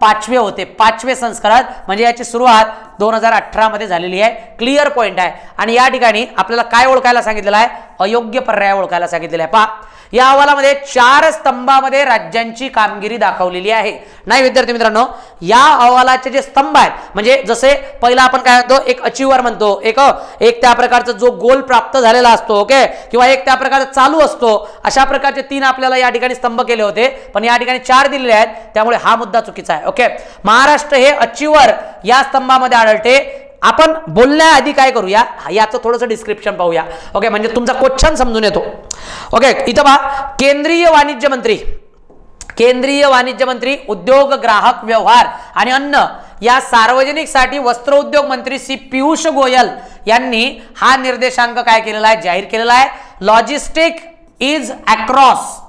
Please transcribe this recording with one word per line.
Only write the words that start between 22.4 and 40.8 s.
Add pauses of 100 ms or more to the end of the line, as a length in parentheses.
ओके,
किंवा
एक
त्या
प्रकारचा
चालू
असतो, (140)
अशा
प्रकारचे
तीन
आपल्याला
या
ठिकाणी
स्तंभ
केले
होते,
पण
या
ठिकाणी
चार
दिलेले
आहेत, (260)
त्यामुळे
हा
मुद्दा
चुकीचा
आहे.
ओके, (360)
महाराष्ट्र
हे
achiever (320)
या
स्तंभामध्ये
आढळते. (260)
आपण (160)
बोलण्याआधी
काय
करूया, (260)
याचं
थोडंसं
description
पाहूया. (300)
ओके,
म्हणजे
तुमचा
question
समजून
येतो. (680)
ओके,
इथं
पहा, (440)
केंद्रीय